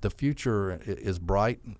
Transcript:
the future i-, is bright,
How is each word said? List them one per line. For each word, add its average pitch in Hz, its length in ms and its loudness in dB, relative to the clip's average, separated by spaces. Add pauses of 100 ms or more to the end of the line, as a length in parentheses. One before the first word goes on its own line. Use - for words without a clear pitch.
the 101 100 0
future 107 720 0
i-, - 60 -6
is 92 300 -2
bright, 98 400 2 (200)